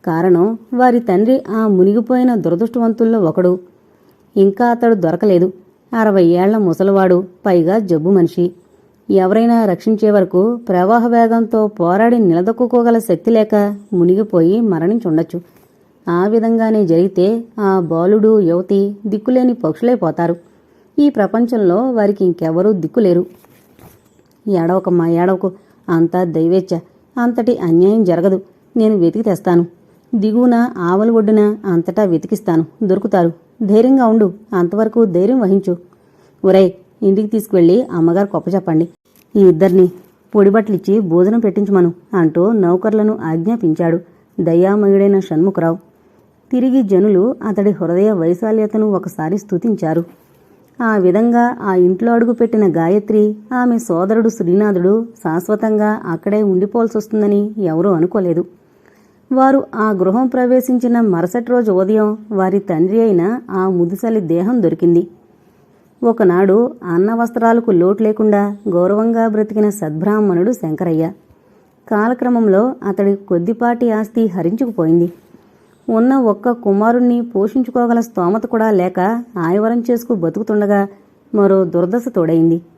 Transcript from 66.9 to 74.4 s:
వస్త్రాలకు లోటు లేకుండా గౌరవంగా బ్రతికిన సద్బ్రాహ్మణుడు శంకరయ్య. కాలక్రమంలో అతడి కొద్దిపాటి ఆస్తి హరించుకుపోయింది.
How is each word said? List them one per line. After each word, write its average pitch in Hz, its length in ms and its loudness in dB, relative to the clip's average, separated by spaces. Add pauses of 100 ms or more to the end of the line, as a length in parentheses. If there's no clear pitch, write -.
వస్త్రాలకు 233 560 0
లోటు 190 320 2
లేకుండా 208 540 0 (120)
గౌరవంగా 214 600 0
బ్రతికిన 214 420 -2
సద్బ్రాహ్మణుడు 196 840 -2
శంకరయ్య. 165 600 -4 (800)
కాలక్రమంలో 233 840 0 (100)
అతడి 196 320 -2
కొద్దిపాటి 233 720 -2
ఆస్తి 220 360 -2
హరించుకుపోయింది. 175 840 -2 (760)